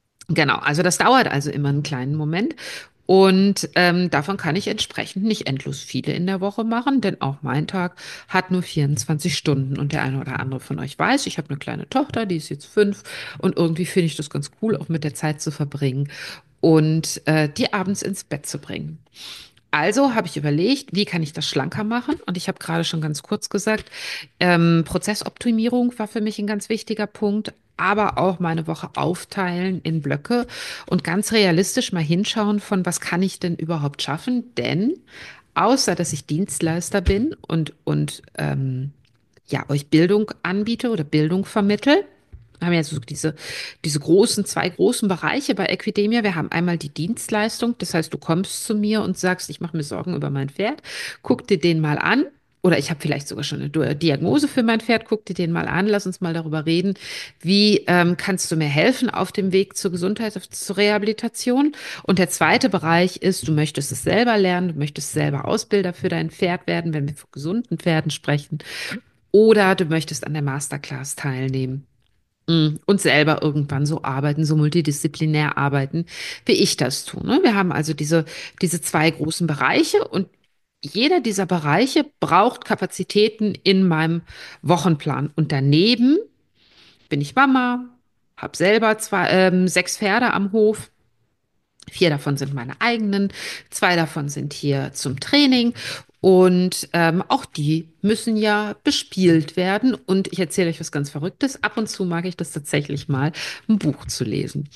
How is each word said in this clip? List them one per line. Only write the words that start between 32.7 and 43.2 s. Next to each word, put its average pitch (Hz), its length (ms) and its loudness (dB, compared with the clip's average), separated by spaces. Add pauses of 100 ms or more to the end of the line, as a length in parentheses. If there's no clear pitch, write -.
was 175 160 -4
kann 175 220 -2
ich 190 160 -2
denn 170 160 -4
überhaupt 151 480 -4
schaffen? 240 540 -4
Denn 160 380 0 (600)
außer, 208 400 2
dass 170 180 -4
ich - 140 -8
Dienstleister 170 760 -2
bin 208 400 0
und, 160 340 -4 (100)
und, 147 380 -2 (140)
ähm, 135 540 -4 (560)
ja, - 220 -4
euch 143 220 -4
Bildung 196 420 4 (100)
anbiete 208 480 -2
oder 175 140 -2
Bildung 156 400 0
vermittel, 214 580 2 (560)
wir 170 80 -4
haben 175 80 2
ja 165 80 2
so 151 160 -6
diese, 151 380 -4 (480)